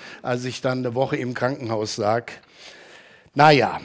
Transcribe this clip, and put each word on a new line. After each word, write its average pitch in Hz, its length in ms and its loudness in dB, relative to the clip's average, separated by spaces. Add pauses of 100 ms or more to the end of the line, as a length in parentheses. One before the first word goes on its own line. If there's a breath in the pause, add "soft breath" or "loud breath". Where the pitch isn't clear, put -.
(220 loud breath)
als 123 240 -4
ich 123 160 -8
dann 127 180 -2
eine 123 160 -6
Woche 135 220 -2
im 123 160 -6
Krankenhaus 113 640 -4
lag. 113 340 -2 (1040 loud breath)
Naja, 143 500 6